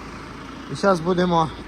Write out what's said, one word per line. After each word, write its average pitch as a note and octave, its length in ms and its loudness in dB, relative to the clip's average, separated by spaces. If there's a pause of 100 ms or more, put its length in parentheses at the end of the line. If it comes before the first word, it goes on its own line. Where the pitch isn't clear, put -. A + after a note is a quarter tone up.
(720)
І - 20 -6
щас F#3+ 240 4
будемо E3+ 500 4 (180)